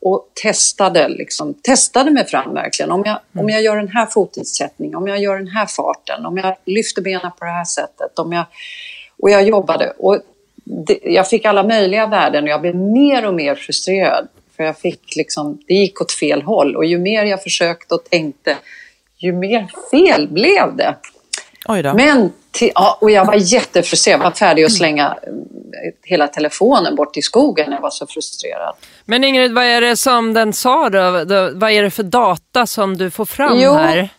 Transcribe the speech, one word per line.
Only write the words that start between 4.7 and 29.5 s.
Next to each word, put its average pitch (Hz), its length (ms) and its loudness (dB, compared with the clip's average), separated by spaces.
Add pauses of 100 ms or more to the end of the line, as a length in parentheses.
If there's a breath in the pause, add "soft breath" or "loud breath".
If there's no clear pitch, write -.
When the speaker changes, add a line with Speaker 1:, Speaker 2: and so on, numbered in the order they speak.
Speaker 1:
om 185 120 -6
jag 202 120 -4
gör 196 180 -2
den 190 100 -10
här 202 180 -2
farten, - 600 -6
om 165 100 -6
jag 190 280 -4
lyfter 202 380 -4
benen 180 360 -6
på 175 60 -16
det 170 60 -8
här 175 140 -6
sättet, - 540 -8
om 165 140 -4
jag, 170 120 -2 (760 loud breath)
och 196 80 4
jag 202 120 6
jobbade 190 560 0
och 196 200 2 (460)
det, 180 380 -2
jag 185 260 2
fick - 160 0
alla 202 180 2
möjliga 208 440 2
värden 151 380 0
och 151 60 -2
jag 151 100 -2
blev 175 160 -2
mer 233 500 2
och 196 80 -2
mer 143 200 0
frustrerad 180 720 -2 (280)
för 160 80 -4
jag 156 140 -4
fick - 380 -8
liksom, 147 420 -6 (100)
det 180 60 2
gick 196 260 2
åt - 120 -6
fel 147 300 -2
håll 147 340 0
och 156 80 0
ju 170 140 0
mer 208 260 0
jag 196 180 -2
försökte 170 520 -4
och 170 100 -2
tänkte, 156 520 -4 (600 loud breath)
ju 180 140 -2
mer 196 340 -2 (240)
fel 262 380 4
blev 226 480 0
det. - 180 -2 (720 loud breath)
Speaker 2:
Oj 202 140 0
då. 143 120 0
Speaker 1:
Men 254 380 4 (200)
ti-, - 220 0
ja, 190 260 2
och 214 100 4
jag 196 140 6
var 208 100 2
jättefrustrerad. 185 880 2
Jag - 40 0
var 175 60 2
färdig 165 340 4
att 156 80 4
slänga, 151 340 0
eh, - 840 -10 (120)
hela 151 240 0
telefonen 165 680 0
bort 147 200 -2
i 147 60 -6
skogen. 185 500 2
Jag 139 80 -6
var 143 100 -4
så - 160 -12
frustrerad. - 680 -10 (300 soft breath)
Speaker 3:
Men 247 200 0
Ingrid, 254 280 2